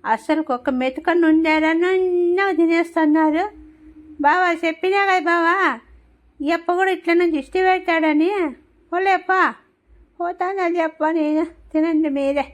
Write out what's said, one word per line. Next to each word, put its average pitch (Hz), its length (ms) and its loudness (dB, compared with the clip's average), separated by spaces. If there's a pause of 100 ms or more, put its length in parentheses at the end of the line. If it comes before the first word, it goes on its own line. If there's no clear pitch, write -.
అసలు 302 460 -2
ఒక 247 220 -2
మెతుకన్ను 302 560 0
ఉండారని 320 640 2 (640)
తినేస్తున్నారు. 320 880 2 (760)
బావా, 349 380 2
చెప్పినా 349 460 -2
కదా 370 220 0
బావా, 339 300 2 (840)
ఈ 294 120 -4
అప్ప 339 200 -2
కూడా 381 200 0
ఇట్లా 339 220 -2
నుంచి 339 220 2
దిష్టి 285 260 -4
పెడతాడని. 339 680 2 (640)
పోలేప్పా, 370 480 0 (760)
పోతాను 359 480 -6
అది 349 200 -2
అప్ప, 311 300 -2
నేను 311 320 0 (240)
తినండి 311 420 0
మీరే 277 440 -2